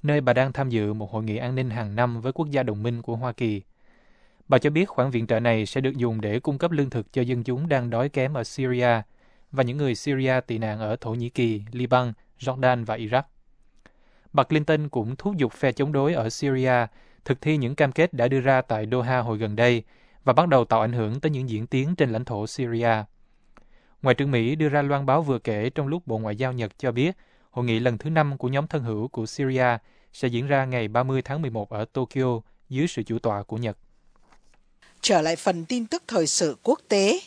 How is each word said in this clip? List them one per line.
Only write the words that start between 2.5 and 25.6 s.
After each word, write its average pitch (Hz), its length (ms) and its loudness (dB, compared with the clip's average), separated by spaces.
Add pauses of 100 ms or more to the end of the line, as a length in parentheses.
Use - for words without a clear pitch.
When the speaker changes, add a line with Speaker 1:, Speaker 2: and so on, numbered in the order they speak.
Speaker 1:
gia 135 120 2
đồng 107 200 -4
minh 117 180 -2
của 117 140 -6
Hoa 123 160 -6
Kỳ. 107 300 -2 (840)
Bà 131 100 6
cho 147 120 4
biết 160 160 2
khoản 131 260 0
viện 113 160 -2
trợ 113 120 2
này 113 260 2
sẽ 135 160 -4
được 131 160 0
dùng 117 240 -2
để 107 180 -2
cung 139 180 -2
cấp 170 140 0
lương 143 180 0
thực - 240 -6
cho 131 80 0
dân 120 220 -2
chúng 131 260 -4
đang 127 200 0
đói 120 200 0
kém 139 240 -2
ở 123 100 -4
Syria 123 580 2 (500)
và 135 120 2
những 123 140 -2
người 135 180 0
Syria 131 520 0
tị 113 100 -2
nạn 110 220 -4
ở 110 220 -2
Thổ 113 100 -6
Nhĩ 120 180 -4
Kỳ, 113 320 0 (100)
Liban, 123 420 0 (260)
Jordan 127 460 0
và 110 120 -4
Iraq. 117 260 -2 (1120)
Bà 135 100 4
Clinton 151 460 0
cũng 120 260 -4
thúc 202 220 -4
giục 131 160 0
phe 135 180 0
chống 139 200 -2
đối 143 220 2
ở 113 160 -2
Syria 131 440 0 (520)
thực - 160 0
thi 156 160 0
những 131 180 -2
cam 143 160 2
kết 165 220 2
đã 123 140 2
đưa 135 120 2
ra 131 220 4
tại 110 300 -2
Doha 127 280 2
hồi 117 180 -2
gần 107 180 -4
đây 120 280 4 (400)
và 131 100 4
bắt 160 140 6
đầu 131 180 6
tạo 113 160 4
ảnh 113 120 0
hưởng 117 260 -2
tới 156 100 0
những 131 200 -4
diễn 110 180 -4
tiến 139 280 0
trên 135 140 2
lãnh 113 160 -2
thổ 107 220 -4
Syria. 117 560 0 (1000)
Ngoại 131 140 6
trưởng 139 160 0
Mỹ 120 240 2
đưa 156 140 0
ra 143 120 2
loan 139 240 0
báo 139 160 4
vừa 135 180 0
kể 110 300 -2